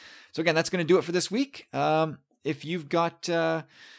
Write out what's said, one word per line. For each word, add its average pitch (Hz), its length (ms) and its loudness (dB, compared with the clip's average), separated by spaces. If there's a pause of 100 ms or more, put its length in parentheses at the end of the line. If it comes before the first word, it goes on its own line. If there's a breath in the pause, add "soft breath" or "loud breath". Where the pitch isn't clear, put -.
(320 loud breath)
So - 80 -8
again, 165 160 2
that's 165 140 0
gonna 180 120 0
do 170 160 6
it 143 60 2
for 170 80 -8
this 175 180 0
week. 262 420 -4
Um, 156 460 0 (240)
if 143 220 -4
you've 156 240 -6
got, 170 400 -2
uh, 165 340 0 (360 loud breath)